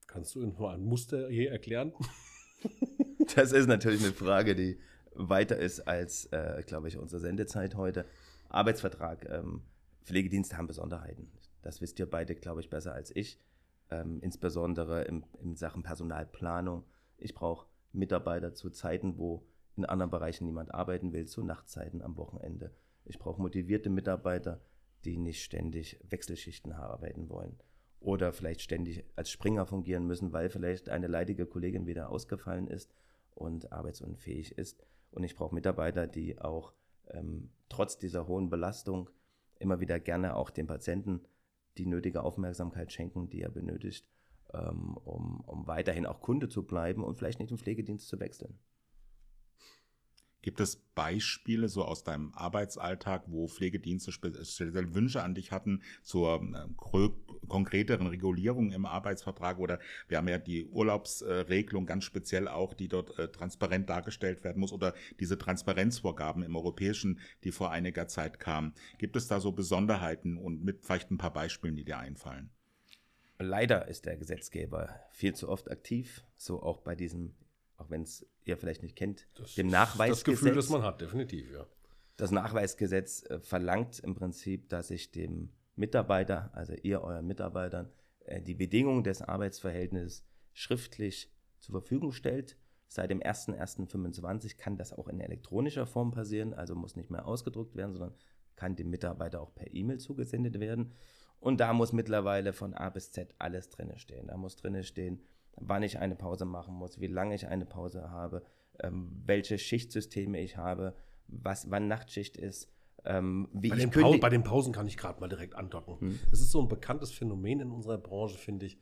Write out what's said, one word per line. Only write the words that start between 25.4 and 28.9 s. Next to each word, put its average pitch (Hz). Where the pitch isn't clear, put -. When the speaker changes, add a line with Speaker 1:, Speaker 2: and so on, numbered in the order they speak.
Speaker 2:
ständig 82
Wechselschichten 85
arbeiten 80
wollen -
oder 92
vielleicht 82
ständig 85